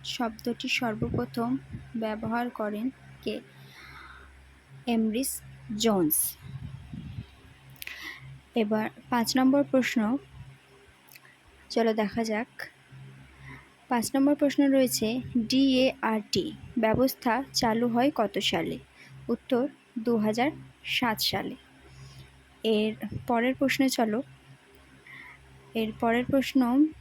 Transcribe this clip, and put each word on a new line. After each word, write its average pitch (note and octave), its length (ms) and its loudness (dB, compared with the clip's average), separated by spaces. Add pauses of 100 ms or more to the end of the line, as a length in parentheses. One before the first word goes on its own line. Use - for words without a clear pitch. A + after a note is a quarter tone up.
শব্দটি A#3 640 -6
সর্বপ্রথম A#3+ 880 -2 (380)
ব্যবহার A3+ 540 -4
করেন G#3+ 400 -4 (340)
কে? - 180 -6 (1500)
এমরিস A3+ 540 -2 (360)
জোন্স। G3 600 2 (2250)
এবার G#3+ 340 0 (200)
পাঁচ A#3+ 280 0
নম্বর C4 260 4
প্রশ্ন, B3 540 0 (1500)
চলো A3+ 240 2
দেখা A3 300 -2
যাক। A3 260 -4 (1400)
পাঁচ A#3 180 0 (100)
নম্বর C#4 200 4
প্রশ্ন C#4+ 260 2 (140)
রয়েছে, B3 460 2 (160)
ডিএআরটি B3 1160 2 (240)
ব্যবস্থা A#3 680 2 (100)
চালু A3+ 340 2
হয় A#3+ 280 4
কত G3+ 240 0
সালে? E3 380 -2 (500)
উত্তর, A#3+ 400 0 (380)
দু A#3 120 2
হাজার A3 340 2 (320)
সাত A3 380 -2
সালে। - 340 -4 (1080)
এর G#3+ 280 2 (360)
পরের B3 280 2
প্রশ্ন C4+ 320 2
চলো, A#3 360 0 (1500)
এর A3 260 -2
পরের A#3+ 260 2
প্রশ্ন C4 520 2 (240)